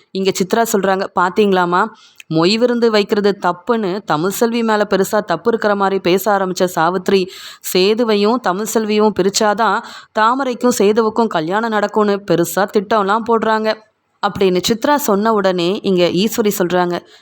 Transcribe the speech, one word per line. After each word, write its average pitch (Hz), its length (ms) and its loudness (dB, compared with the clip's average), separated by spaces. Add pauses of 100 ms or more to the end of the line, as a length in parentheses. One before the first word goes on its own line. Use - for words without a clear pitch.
(100)
இங்க 190 200 -2
சித்ரா 220 420 -2
சொல்றாங்க, 190 340 0 (140)
"பாத்தீங்களாமா, 185 640 2 (440)
மொய் 170 280 2
விருந்து 233 320 2
வைக்கிறது 208 520 0
தப்புன்னு 196 640 -2
தமிழ் 165 260 -2
செல்வி 233 320 0
மேல 214 280 0
பெருசா 196 300 0
தப்பு 180 300 -2
இருக்கிற 220 240 0
மாதிரி 196 260 0
பேச 196 380 0
ஆரம்பிச்ச 185 260 -2
சாவித்திரி, 180 640 0 (460)
சேதுவையும் 214 600 2
தமிழ் 208 400 -2
செல்வியும் 214 460 0
பிரிச்சாதான் 208 600 0 (380)
தாமரைக்கும் 247 600 0
சேதுவுக்கும் 220 480 2
கல்யாணம் 196 440 -2
நடக்கும்னு 208 600 0
பெருசா 170 400 0
திட்டம்லாம் 208 520 0 (100)
போடுறாங்க" 220 420 0 (520)
அப்படின்னு 190 420 0
சித்ரா 254 260 0
சொன்ன 226 380 0
உடனே 190 500 0
இங்க 180 220 2
ஈஸ்வரி 208 540 0
சொல்றாங்க, 175 420 0 (220)